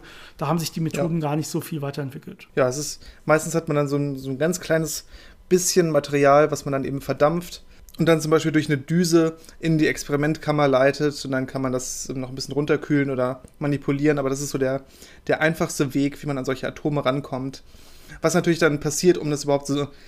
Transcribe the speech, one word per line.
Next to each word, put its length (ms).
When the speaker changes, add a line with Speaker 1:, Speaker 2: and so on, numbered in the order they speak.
Speaker 1:
Da 80
haben 120
sich 140
die 80
Methoden 400
Speaker 2:
Ja. 80
Speaker 1:
gar 80
nicht 120
so 120
viel 220
weiterentwickelt. 760
Speaker 2:
Ja, 120
es 100
ist, 260
meistens 280
hat 140
man 80
dann 120
so 80
ein, 200
so 140
ein 80
ganz 220
kleines 460
bisschen 420
Material, 600
was 140
man 80
dann 120
eben 160
verdampft 640
und 80
dann 140
zum 100
Beispiel 220
durch 160
eine 100
Düse 580
in 200
die 100
Experimentkammer 800
leitet 560
und 80
dann 140
kann 160
man 100
das 380
noch 180
ein 60
bisschen 200
runterkühlen 560
oder 300
manipulieren, 600
aber 100
das 120
ist 100
so 80
der, 240
der 120
einfachste 540
Weg, 280
wie 40
man 120
an 60
solche 240
Atome 360
rankommt. 580
Was 120
natürlich 240
dann 220
passiert, 380
um 120
das 140
überhaupt 220
so, 220